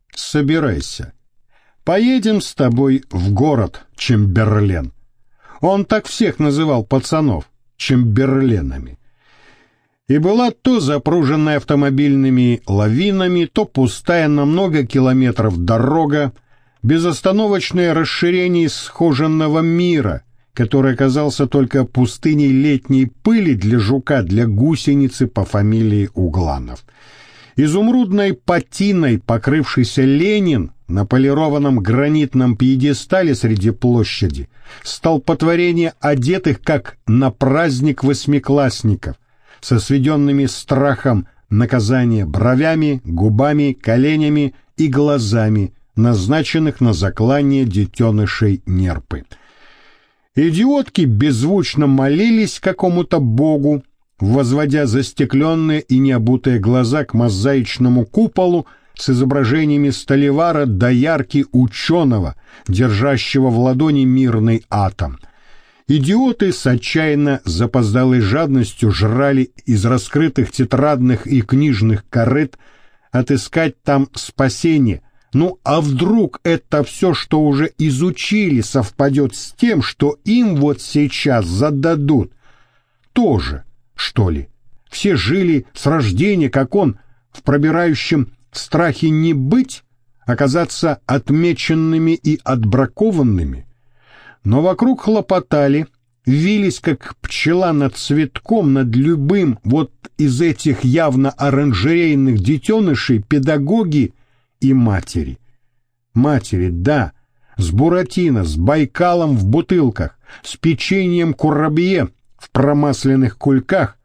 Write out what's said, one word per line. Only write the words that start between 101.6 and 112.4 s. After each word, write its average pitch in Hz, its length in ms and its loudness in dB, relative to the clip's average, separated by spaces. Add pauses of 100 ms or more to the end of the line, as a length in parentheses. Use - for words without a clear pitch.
детенышей 143 840 0
педагоги 147 920 0 (480)
и 135 120 2
матери. 95 640 0 (760)
Матери, 113 560 0
да, 104 420 -2 (460)
с 85 140 -2
Буратино, 160 720 0
с 76 100 -6
Байкалом 156 800 0
в 98 100 0
бутылках, 135 720 0 (260)
с - 120 -16
печеньем 175 800 -2
Курабье 156 760 0 (300)
в - 100 -20